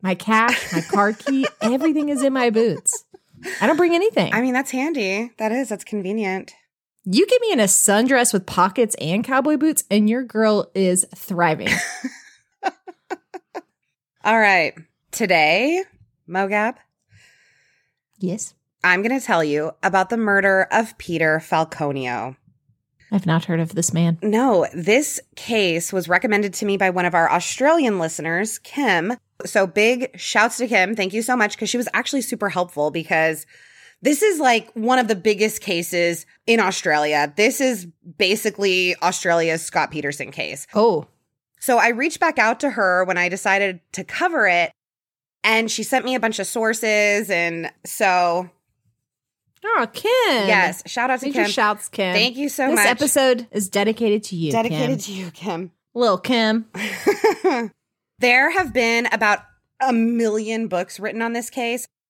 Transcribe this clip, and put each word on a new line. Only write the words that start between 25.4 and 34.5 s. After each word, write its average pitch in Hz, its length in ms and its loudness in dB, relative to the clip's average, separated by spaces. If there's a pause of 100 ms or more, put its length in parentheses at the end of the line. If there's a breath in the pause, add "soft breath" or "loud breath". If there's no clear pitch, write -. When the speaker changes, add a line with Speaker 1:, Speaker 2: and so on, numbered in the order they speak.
Speaker 2:
was 180 160 -4
recommended 202 460 0
to - 140 -6
me 196 100 0
by 185 140 0
one 180 140 0
of 175 100 0
our 165 160 4
Australian 254 640 2
listeners, 165 640 -4
Kim. 208 540 -2 (320)
So 196 200 2
big 233 540 0
shouts 226 380 0
to 240 100 -2
Kim. 208 280 0
Thank 190 180 -4
you 220 100 -2
so 254 120 -2
much, 208 220 0
'cause 214 120 -6
she 247 80 -2
was 240 140 -4
actually 254 300 -2
super 208 280 -4
helpful, 160 420 -2
because 160 560 0 (560 soft breath)
this 285 180 2
is, 392 180 2
like, 240 340 2